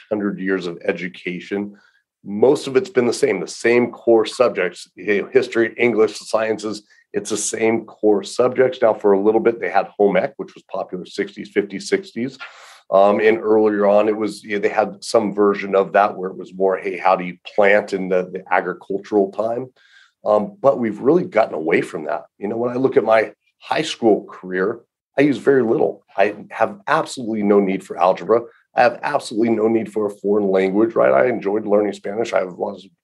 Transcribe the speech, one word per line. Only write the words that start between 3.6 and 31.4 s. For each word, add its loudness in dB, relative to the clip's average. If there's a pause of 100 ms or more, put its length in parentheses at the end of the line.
core 2
subjects, -2
you -2
know, -10
history, 2
English, 2
sciences, -4 (280)
it's -6
the -2
same -2
core 0
subjects. 0
Now, 4
for 2
a 2
little 2
bit, 0
they -4
had 0
home 2
ec, -2
which -12
was -20
popular -10
sixties, -10
fifties, -4
sixties. -4 (520)
Um, 4
and 4
earlier 2
on, 4
it 0
was, -6
you -10
know, -2
they 0
had -2
some 0
version 2
of 2
that 2
where -8
it -14
was -16
more, 0
"Hey, -8
how 2
do -8
you -12 (160)
plant?" 4
in -4
the, -2
the -12
agricultural -2
time. -6 (560)
Um, 0
but 2
we've -4
really 2
gotten -2
away 0
from -10
that. -8 (120)
You -8
know, -6
when -4
I -10
look 0
at 4
my 2 (260)
high -4
school 0
career, -6 (360)
I 4
use 2
very 4
little. 0 (120)
I 0
have -4
absolutely -4
no 4
need 0
for -14
algebra. 2 (320)
I 4
have 2
absolutely -2
no 0
need 0
for -2
a -4
foreign 0
language, 2
right? 4
I 4
enjoyed -4